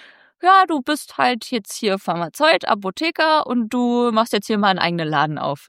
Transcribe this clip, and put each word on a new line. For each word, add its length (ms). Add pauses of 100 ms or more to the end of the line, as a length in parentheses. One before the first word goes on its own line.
(400)
ja, 260
du 140
bist 380
halt 320
jetzt 240
hier 240
Pharmazeut, 680
Apotheker 800
und 220
du 440
machst 200
jetzt 140
hier 100
mal 120
einen 100
eigenen 300
Laden 280
auf. 320